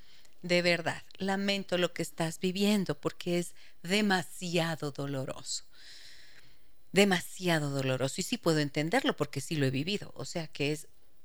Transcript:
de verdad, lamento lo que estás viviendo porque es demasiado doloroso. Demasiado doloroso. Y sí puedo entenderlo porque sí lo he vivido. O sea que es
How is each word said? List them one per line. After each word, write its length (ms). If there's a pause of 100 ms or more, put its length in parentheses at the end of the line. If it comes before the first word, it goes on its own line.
(420)
de 200
verdad, 420 (140)
lamento 600
lo 160
que 100
estás 360
viviendo 600
porque 380
es 140 (300)
demasiado 1080
doloroso. 720 (1300)
Demasiado 800
doloroso. 500
Y 20
sí 140
puedo 220
entenderlo 580
porque 240
sí 140
lo 100
he 60
vivido. 440
O 100
sea 220
que 240
es 160 (380)